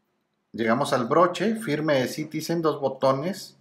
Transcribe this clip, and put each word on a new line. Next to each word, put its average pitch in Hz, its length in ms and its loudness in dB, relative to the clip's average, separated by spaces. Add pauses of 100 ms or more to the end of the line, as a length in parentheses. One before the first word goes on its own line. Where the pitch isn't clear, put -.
(520)
llegamos 117 400 0
al 123 140 2
broche, 175 500 2
firma 151 380 -2
de 123 140 2
Citizen, 156 520 -4
dos 147 180 0
botones. 139 840 -2